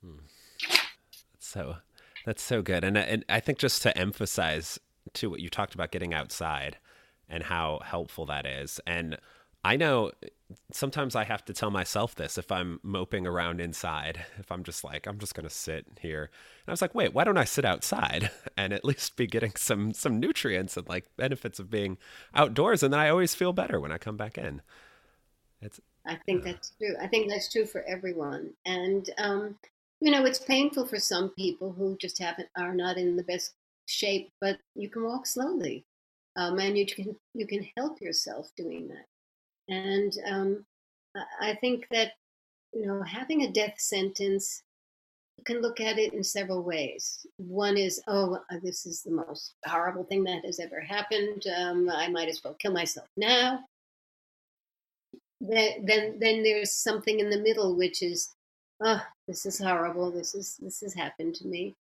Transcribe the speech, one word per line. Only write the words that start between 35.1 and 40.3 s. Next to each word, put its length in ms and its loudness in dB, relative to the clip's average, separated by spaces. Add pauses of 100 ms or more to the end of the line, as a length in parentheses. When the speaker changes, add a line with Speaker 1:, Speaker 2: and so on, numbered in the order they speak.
Speaker 2:
slowly. 580 -2 (520)
Um, 240 0
and 180 2
you 80 4
can, 300 -6 (180)
you 140 -4
can 280 -4
help 240 -4
yourself 560 -4
doing 340 -8
that. 160 -16 (640)
And, 440 0 (120)
um, 400 0 (500)